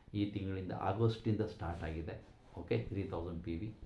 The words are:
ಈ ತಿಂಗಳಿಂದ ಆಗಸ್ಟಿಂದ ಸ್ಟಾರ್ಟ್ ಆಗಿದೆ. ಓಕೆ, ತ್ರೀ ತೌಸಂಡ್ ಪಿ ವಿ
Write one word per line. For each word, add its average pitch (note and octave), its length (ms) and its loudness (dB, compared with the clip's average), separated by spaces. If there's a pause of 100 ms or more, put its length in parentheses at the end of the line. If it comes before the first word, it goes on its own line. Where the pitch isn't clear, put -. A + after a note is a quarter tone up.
(140)
ಈ G#2 180 2
ತಿಂಗಳಿಂದ F#2+ 400 -2
ಆಗಸ್ಟಿಂದ G#2+ 680 4
ಸ್ಟಾರ್ಟ್ E2+ 420 -2
ಆಗಿದೆ. D#2+ 420 -4 (340)
ಓಕೆ, F2 180 2
ತ್ರೀ G2 260 0
ತೌಸಂಡ್ E2+ 400 -2
ಪಿ E2 140 0
ವಿ G#2+ 180 -4 (100)